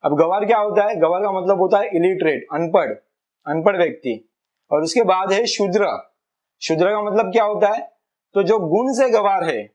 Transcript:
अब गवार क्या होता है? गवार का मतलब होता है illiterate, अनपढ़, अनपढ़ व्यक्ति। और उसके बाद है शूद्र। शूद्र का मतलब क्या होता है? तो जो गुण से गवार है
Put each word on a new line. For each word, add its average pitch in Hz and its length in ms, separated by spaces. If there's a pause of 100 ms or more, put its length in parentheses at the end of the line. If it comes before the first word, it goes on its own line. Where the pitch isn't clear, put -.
अब 147 140
गवार 180 260
क्या 220 140
होता 208 260
है? 214 120
गवार 170 240
का 202 120
मतलब 185 280
होता 190 180
है 208 160
illiterate, 175 580
अनपढ़, 165 380 (560)
अनपढ़ 165 300
व्यक्ति। 131 520 (440)
और 151 100
उसके 165 200
बाद 185 300
है 220 140
शूद्र। 196 640 (540)
शूद्र 160 220
का 208 180
मतलब 208 300
क्या 220 120
होता 208 240
है? 220 240 (420)
तो 196 80
जो 190 160
गुण 202 340
से 254 180
गवार 202 340
है 113 300